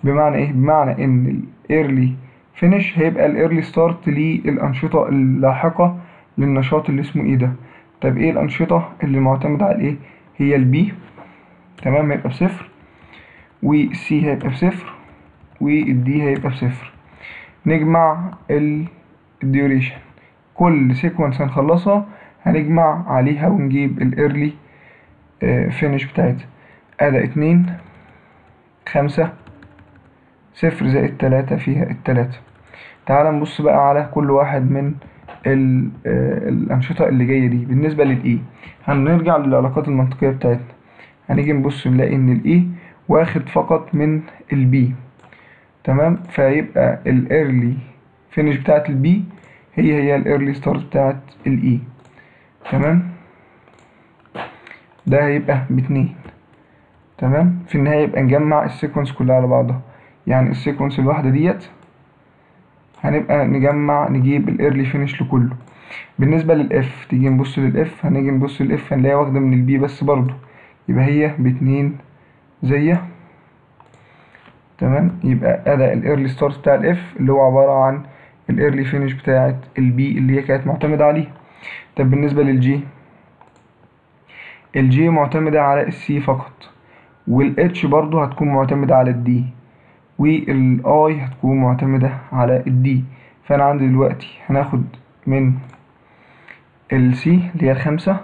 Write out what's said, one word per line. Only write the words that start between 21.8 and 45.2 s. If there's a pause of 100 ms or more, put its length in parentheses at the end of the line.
هنجمع
عليها
ونجيب
ال
early، (920)
آه،
finish
بتاعتها. (540)
أدا
اتنين، (1200)
خمسة، (1200)
صفر
زائد
تلاتة
فيها
التلاتة. (680)
تعال
نبص
بقى
على
كل
واحد
من (540)
ال-، (160)
آه،
الأنشطة
اللي
جاية
دي.
بالنسبة
لل
E (500)
هنرجع
للعلاقات
المنطقية
بتاعتنا، (640)
هنيجي
نبص
نلاقي
إن
ال
E (460)
واخد
فقط
من (320)
ال
B، (920)